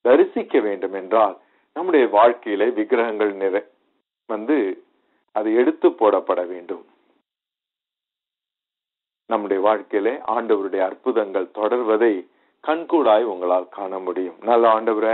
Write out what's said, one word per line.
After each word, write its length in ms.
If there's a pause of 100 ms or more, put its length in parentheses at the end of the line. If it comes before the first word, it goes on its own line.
தரிசிக்க 560
வேண்டும் 400
என்றால், 360 (400)
நம்முடைய 320
வாழ்க்கையிலே 640
விக்கிரகங்கள் 680
நிறை-, 280 (600)
வந்து 280 (800)
அது 180
எடுத்து 340
போடப்பட 580
வேண்டும். 380 (2500)
நம்முடைய 320
வாழ்க்கையிலே 520 (140)
ஆண்டவருடைய 540
அற்புதங்கள் 760
தொடர்வதை 540 (520)
கண்கூடாய் 600
உங்களால் 440
காண 300
முடியும். 440
நல்ல 300
ஆண்டவரே, 420